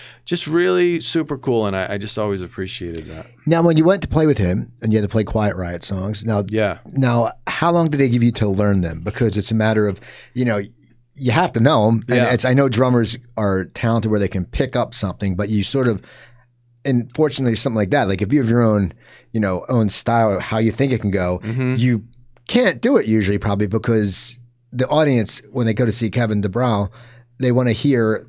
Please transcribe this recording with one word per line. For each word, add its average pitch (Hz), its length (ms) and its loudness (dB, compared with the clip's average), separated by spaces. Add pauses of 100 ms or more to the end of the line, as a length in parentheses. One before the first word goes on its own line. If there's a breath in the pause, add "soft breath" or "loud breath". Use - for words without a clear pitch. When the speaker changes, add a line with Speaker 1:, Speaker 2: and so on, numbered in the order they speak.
(260 loud breath)
Speaker 1:
just - 220 -6
really 175 540 2
super 147 360 -4
cool. 117 300 0
And 98 80 -2
I, 95 180 -4
I 104 60 -6
just 104 180 -10
always 101 240 -2
appreciated 85 680 -10
that. 80 180 -16 (180)
Speaker 2:
Now, 165 160 2
when 170 160 4
you 160 60 4
went 185 180 2
to - 60 -10
play 156 180 2
with 139 140 2
him 92 320 -2 (100)
and 110 100 0
you 110 80 2
had 104 80 -2
to - 40 -8
play 110 120 0
Quiet 104 320 -2
Riot 87 280 -8
songs, 101 420 -6
now, 107 240 0
Speaker 1:
Yeah. 104 380 -2
Speaker 2:
now, 120 460 0 (120)
how - 280 0
long 165 180 2
did 143 80 -2
they 135 100 4
give 120 140 2
you 120 80 4
to 110 160 -2
learn 101 340 2
them? 80 200 -4
Because 104 360 -2
it's 101 140 -4
a 113 40 0
matter 107 320 2
of, 95 120 -4 (340 loud breath)
you 123 120 -2
know, 107 160 0 (540)
you 127 160 -2
have 147 220 2
to 117 60 0
know 117 300 4
'em, 113 180 2
and 123 100 0
Speaker 1:
Yeah. 123 160 2
Speaker 2:
it's, 120 100 0
I 127 120 2
know 139 140 4
drummers 120 460 2 (220)
are 95 280 0
talented 113 440 -2
where 104 100 0
they 98 100 0
can 90 160 -4
pick - 300 -4
up 120 200 -2
something, 95 400 -4
but 101 120 -4
you 104 160 0
sort 131 240 0
of, 104 140 0 (800 loud breath)
and 120 300 -2
fortunately, 131 420 0
something 113 220 -2
like 101 140 0
that, 131 160 2
like, 95 160 -2
if 104 100 -2
you 151 60 2
have 117 100 0
your 120 140 4
own, 104 300 2 (380 soft breath)
you 117 80 -4
know, 95 300 -2
own 113 200 2
style, 113 500 0
how - 180 -4
you 110 140 2
think 135 200 -2
it 117 100 -2
can 101 100 -2
go, 90 320 -2
Speaker 1:
Mm-hmm. 127 340 -4
Speaker 2:
you 117 280 0 (420)
can't 233 340 0
do 254 160 4
it - 80 2
usually 104 320 2
probably 101 300 0
because 107 720 -2 (360)
the 127 120 -2
audience, 143 520 2 (120)
when 120 160 -2
they 110 80 0
go 123 100 0
to 113 60 0
see 110 180 -4
Kevin 107 320 -2
DuBrow, 104 480 0 (500 loud breath)
they 127 120 2
wanna 120 220 2
hear 117 560 2